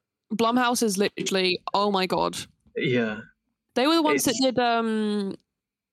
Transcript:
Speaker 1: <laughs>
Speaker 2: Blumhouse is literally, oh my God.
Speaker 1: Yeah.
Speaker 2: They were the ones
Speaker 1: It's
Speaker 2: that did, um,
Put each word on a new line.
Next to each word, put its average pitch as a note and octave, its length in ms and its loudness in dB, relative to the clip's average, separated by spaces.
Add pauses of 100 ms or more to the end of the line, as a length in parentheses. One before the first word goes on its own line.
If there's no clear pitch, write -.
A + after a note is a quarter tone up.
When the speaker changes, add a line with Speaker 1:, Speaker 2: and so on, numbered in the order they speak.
(100)
Speaker 1:
<laughs> - 240 -12
Speaker 2:
Blumhouse A#3+ 480 0
is G3+ 160 0
literally, F#3 600 0 (120)
oh G3+ 180 2
my F#3+ 140 0
God. F3 320 -2 (400)
Speaker 1:
Yeah. A#2 440 -2 (540)
Speaker 2:
They B3 120 2
were D#4+ 80 4
the E4 80 2
ones D4+ 240 2
Speaker 1:
It's A#3+ 120 0
Speaker 2:
that C4 160 2
did, B3+ 40 0
um, A3 760 0 (580)